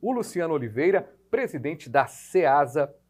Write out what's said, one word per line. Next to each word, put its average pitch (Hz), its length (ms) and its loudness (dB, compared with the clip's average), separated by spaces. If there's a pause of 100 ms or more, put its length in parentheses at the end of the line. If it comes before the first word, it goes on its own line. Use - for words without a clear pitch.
o 214 100 -2
Luciano 180 440 -2
Oliveira, 143 540 0 (220)
presidente 165 580 -4
da 127 180 2
ceasa 143 840 0 (180)